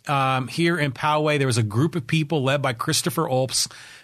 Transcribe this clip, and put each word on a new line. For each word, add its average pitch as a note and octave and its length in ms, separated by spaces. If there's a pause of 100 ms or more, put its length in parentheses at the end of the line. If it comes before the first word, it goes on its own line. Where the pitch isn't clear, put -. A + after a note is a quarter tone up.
um, C3 380
here E3+ 300
in D3 140
Poway, D3+ 460
there C#3 100
was A#2 100
a A#2+ 60
group A#2 320
of D#3 120
people D#3 360
led C#3 180
by C3 120
Christopher D#3 500
Olps C3 480 (320)